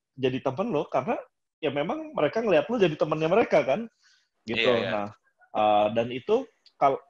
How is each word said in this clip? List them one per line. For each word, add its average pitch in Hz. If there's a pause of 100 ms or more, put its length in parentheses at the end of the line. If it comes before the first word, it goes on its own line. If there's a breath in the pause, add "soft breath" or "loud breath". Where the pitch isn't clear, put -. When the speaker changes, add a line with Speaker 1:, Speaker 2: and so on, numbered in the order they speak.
(120)
Speaker 1:
jadi 131
teman 139
lo, 165
karena 156 (420)
ya 147
memang 254
mereka -
ngeliat 185
lo 240
jadi 180
temannya 156
mereka, 185
kan? 175 (560 soft breath)
Gitu. 113
Speaker 2:
Iya, 120
iya. 98
Speaker 1:
Nah, 104 (440)
eh, 107 (100)
dan 117
itu 208 (380)
kal-, 139 (120)